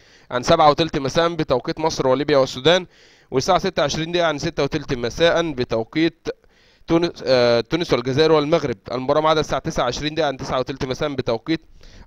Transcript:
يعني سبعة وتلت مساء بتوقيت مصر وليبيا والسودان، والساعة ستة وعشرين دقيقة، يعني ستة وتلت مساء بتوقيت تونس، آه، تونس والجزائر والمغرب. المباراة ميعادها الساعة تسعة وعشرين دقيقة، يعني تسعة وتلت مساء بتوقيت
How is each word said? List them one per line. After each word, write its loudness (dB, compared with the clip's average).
يعني -4
سبعة 4
وتلت 0
مساء 0
بتوقيت -2
مصر -2
وليبيا 2
والسودان، 2
والساعة 2
ستة -2
وعشرين -2
دقيقة، 2
يعني -2
ستة -4
وتلت -4
مساء 2
بتوقيت -2
تونس، 2
آه، 4
تونس -2
والجزائر 2
والمغرب. 2
المباراة 0
ميعادها 2
الساعة -4
تسعة -4
وعشرين -4
دقيقة، -2
يعني -4
تسعة -4
وتلت -6
مساء -4
بتوقيت -4